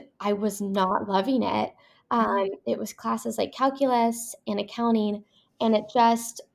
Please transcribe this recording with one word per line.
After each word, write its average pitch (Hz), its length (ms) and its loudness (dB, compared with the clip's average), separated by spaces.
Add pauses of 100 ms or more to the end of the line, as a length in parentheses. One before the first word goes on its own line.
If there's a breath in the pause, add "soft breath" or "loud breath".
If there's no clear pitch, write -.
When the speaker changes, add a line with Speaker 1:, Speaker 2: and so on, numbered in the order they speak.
(200)
Speaker 1:
I 202 120 -2
was 202 280 -2
not 196 480 -2
loving 208 340 2
it. 202 320 -2 (380 soft breath)
Speaker 2:
Mm-hmm. 226 180 2 (100)
Speaker 1:
Um, 196 80 0 (180)
it 233 120 -2
was 220 160 -10
classes 226 420 -6
like 196 160 -2
calculus 247 840 0 (120)
and 208 120 -4
accounting, 208 640 0 (360 soft breath)
and 226 140 4
it 214 180 2
just, 233 480 4 (140)